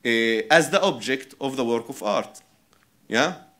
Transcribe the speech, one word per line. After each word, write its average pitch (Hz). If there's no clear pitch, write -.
uh, 123
as 165
the 190
object 131
of 135
the 131
work 117
of 135
art. 104
Yeah? 147